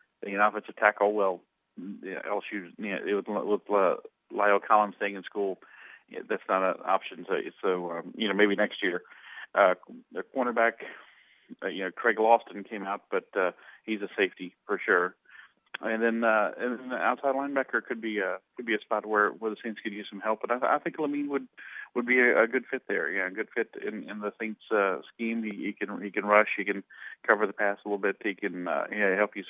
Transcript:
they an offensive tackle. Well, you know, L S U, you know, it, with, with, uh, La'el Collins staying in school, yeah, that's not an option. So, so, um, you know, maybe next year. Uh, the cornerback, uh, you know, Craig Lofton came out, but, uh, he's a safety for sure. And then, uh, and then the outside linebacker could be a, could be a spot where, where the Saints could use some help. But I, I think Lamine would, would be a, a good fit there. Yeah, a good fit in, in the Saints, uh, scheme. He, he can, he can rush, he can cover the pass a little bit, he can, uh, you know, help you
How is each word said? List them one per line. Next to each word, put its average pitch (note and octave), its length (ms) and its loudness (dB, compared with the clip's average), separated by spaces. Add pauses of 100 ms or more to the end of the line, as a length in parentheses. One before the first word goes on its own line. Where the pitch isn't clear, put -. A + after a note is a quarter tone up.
(220)
they G2+ 100 -8
an G2+ 80 -2
offensive G#2 380 0
tackle. G#2 360 4
Well, F#2+ 280 2 (360)
you F#2 380 -10
know, - 120 -8
L G#2 100 -2
S F#2+ 140 -6
U, F#2+ 260 -8
you G#2 140 -6
know, F2+ 140 -4
it, G2+ 100 2
with, G2 120 -2
with, G2+ 420 0
uh, G2 260 4 (380)
La'el G2+ 340 4
Collins G#2+ 300 4
staying G2+ 160 -2
in F#2+ 80 -10
school, G2 380 -2 (500)
yeah, F#2+ 180 -12
that's G#2 220 -2
not F#2+ 140 2
an F#2 200 0
option. F#2 460 -2
So, F#2 60 0 (260)
so, F2+ 300 0
um, E2+ 240 -8
you A2 120 -2
know, G2 60 2
maybe G2+ 220 6
next G#2+ 260 0
year. F2+ 220 -2 (500)
Uh, F#2 220 8 (360)
the F#2 120 -8 (120)
cornerback, A#2 460 2 (800)
uh, F#2+ 60 -4
you F#2 160 -6
know, F#2 80 -4
Craig A2+ 260 0
Lofton A2 500 2
came G#2 140 -8
out, G2 300 -6
but, F#3+ 160 -2 (120)
uh, F2+ 120 2 (340)
he's G#2+ 160 -4
a G2 160 -8
safety F#2 380 -2 (100)
for G2+ 180 -2
sure. F2+ 300 2 (680)
And A2 200 -2
then, A#2 220 0
uh, A2 340 4
and A#2 220 -4
then B2+ 100 -14
the B2 60 -6
outside B2 400 0
linebacker C#3 520 -2
could A#2 140 -6
be G#2+ 180 -2
a, F#2 180 -2 (180)
could B2 100 -10
be A2+ 80 -2
a G#2 60 0
spot G#2+ 260 -2
where, G#2+ 240 4
where A2 220 -4
the G2+ 120 -8
Saints A2 200 -8
could G#2 100 -6
use G#2 160 -10
some G2+ 100 -12
help. A2 220 -2
But B2 220 -2
I, C#3+ 140 2
I - 20 -2
think - 180 -8
Lamine D3 300 -2
would, C3+ 200 -4 (460)
would A#2+ 140 -2
be B2+ 120 4
a, A#2+ 240 6
a A2+ 40 2
good A#2+ 240 -2
fit C3 160 -6
there. F2 240 -2
Yeah, F#2+ 160 -2
a F#2 40 -6
good G#2 220 -8
fit A#2 160 -2 (160)
in, G#2+ 240 -8
in G#2+ 120 -10
the G#2 180 -6
Saints, A2 220 -8 (100)
uh, G2 260 2 (160)
scheme. A2+ 300 -4
He, G#2+ 80 -6
he G2+ 220 -6
can, G2+ 280 -8
he G2+ 80 -6
can G2+ 160 -4
rush, G#2 320 6
he G2+ 60 -2
can G2 200 -4 (440)
cover G#2+ 180 4
the G2 80 0
pass G2+ 320 0
a - 20 -10
little G2+ 120 0
bit, G2 240 0
he G2+ 100 -2
can, F2+ 340 -6
uh, D#2+ 240 -2
you G#2+ 80 -4
know, G2 160 4
help G2+ 200 2
you G2 140 -10